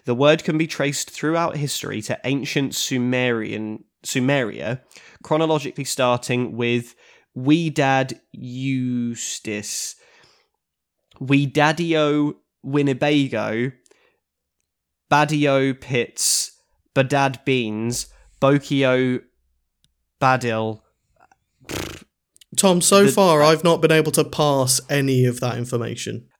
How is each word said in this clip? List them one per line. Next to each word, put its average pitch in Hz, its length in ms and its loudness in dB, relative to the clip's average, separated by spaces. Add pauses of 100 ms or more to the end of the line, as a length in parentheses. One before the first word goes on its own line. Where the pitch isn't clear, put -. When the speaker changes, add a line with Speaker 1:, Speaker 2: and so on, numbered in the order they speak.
Speaker 1:
The 123 100 -2
word 147 300 2
can 156 140 -2
be 165 80 -2
traced 143 440 -4
throughout 165 460 -4
history 107 460 -6
to - 220 -6
ancient 139 500 -4
Sumerian, 117 1080 -2 (200)
Sumeria, 127 760 -2 (420)
chronologically 156 600 -2
starting 123 760 0
with 120 360 -2 (400)
Wee 151 360 2
Dad 135 500 0 (120)
Eustace, 123 1600 -6 (1300)
Wee 139 300 0
Daddio 151 840 0 (280)
Winnebago, 135 1080 0 (1400)
Badio 143 680 2
Pits, - 720 -2 (420)
Badad 135 500 0
Beans, 117 600 -2 (340)
Bokio 131 840 2 (1000)
Badil. 113 600 0 (1800)
Speaker 2:
Tom, 180 240 4
so 196 240 6
Speaker 1:
The 202 80 6
Speaker 2:
far 175 300 6
I've 156 220 4
not 170 160 4
been 160 120 4
able 156 200 4
to 151 120 2
parse 139 640 0
any 135 360 2
of 123 160 0
that 120 180 -4
information. 117 680 -6 (140)